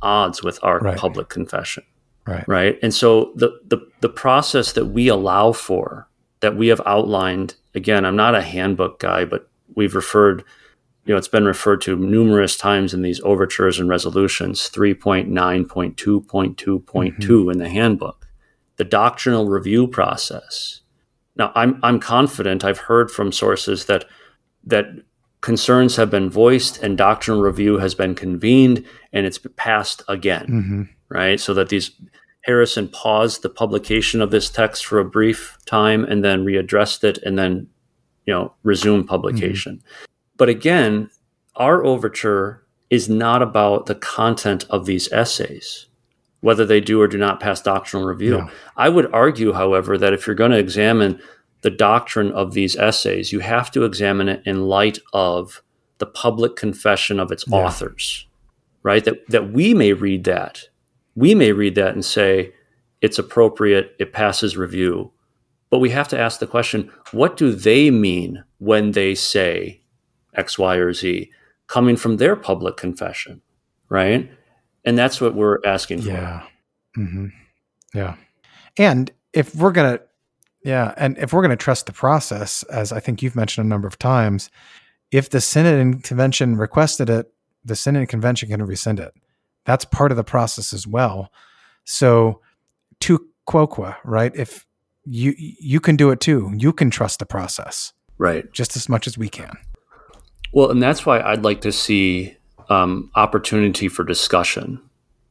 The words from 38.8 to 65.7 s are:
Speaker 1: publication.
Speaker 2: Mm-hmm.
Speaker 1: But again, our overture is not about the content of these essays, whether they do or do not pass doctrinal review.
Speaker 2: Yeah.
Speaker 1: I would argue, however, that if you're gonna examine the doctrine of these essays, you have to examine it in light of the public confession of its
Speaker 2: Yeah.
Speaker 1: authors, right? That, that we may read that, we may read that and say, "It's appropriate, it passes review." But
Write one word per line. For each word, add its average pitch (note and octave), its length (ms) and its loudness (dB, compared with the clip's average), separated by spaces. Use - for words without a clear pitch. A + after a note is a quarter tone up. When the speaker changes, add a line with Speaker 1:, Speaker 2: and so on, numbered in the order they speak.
Speaker 1:
publication. F#2+ 680 -4
Speaker 2:
Mm-hmm. - 280 -20
Speaker 1:
But B2 120 6
again, A2+ 600 0
our D3+ 300 2
overture G#2+ 760 -2
is A#2+ 200 2
not A#2 320 2
about G#2 440 2
the G#2 100 -4
content G#2+ 760 -2
of F#2 160 -2
these F#2 260 -4
essays, - 760 -4
whether A2 260 2
they G#2 140 4
do A2 220 2
or G#2 60 6
do G2+ 100 -2
not G2+ 240 0
pass G2+ 200 -4
doctrinal G2 460 -4
review. G2+ 300 -2
Speaker 2:
Yeah. F2 120 -8
Speaker 1:
I B2+ 120 2
would E3+ 240 2
argue, A#2 400 2
however, F#2+ 440 0
that G2 160 2
if F#2+ 120 -4
you're G#2+ 100 -2
gonna A2+ 220 4
examine G#2 640 2
the G#2+ 80 2
doctrine G#2 600 0
of F#2+ 220 -4
these G2 240 -2
essays, G2 560 -2
you G2+ 80 -2
have A#2 300 -4
to C3 120 0
examine G2 460 0
it F#2+ 160 -6
in F#2+ 220 -4
light G2+ 300 2
of F2+ 500 -2
the - 80 -6
public A#2 500 -2
confession G#2 640 -2
of F2 140 -4
its - 120 -10
Speaker 2:
Yeah. G#2 120 0
Speaker 1:
authors, - 680 -4
right? G#2 220 2
That, - 240 -4
that G#2+ 240 0
we E3+ 220 4
may A#2+ 180 6
read G2 320 0
that, F2+ 380 -4
we D3+ 200 6
may C3 160 6
read G2+ 240 0
that F#2+ 200 2
and G2+ 100 -6
say, F#2+ 480 2
"It's G#2+ 180 2
appropriate, G#2 800 2
it G2 140 -8
passes G2+ 420 0
review." F#2 560 -4
But B2+ 100 4